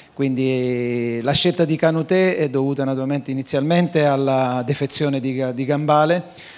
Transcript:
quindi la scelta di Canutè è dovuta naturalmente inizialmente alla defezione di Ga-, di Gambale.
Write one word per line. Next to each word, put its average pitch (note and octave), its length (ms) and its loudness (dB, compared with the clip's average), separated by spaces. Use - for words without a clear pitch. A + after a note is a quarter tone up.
quindi B2 1080 -2
la C3 100 0
scelta E3+ 320 2
di D#3 120 0
Canutè E3+ 600 2
è D3 140 -2
dovuta C3+ 340 -2
naturalmente C3+ 460 -4
inizialmente D3+ 720 0
alla C3 640 2
defezione C#3 520 -2
di C3 160 -4
Ga-, B2+ 180 -4
di B2 120 -6
Gambale. D3+ 600 2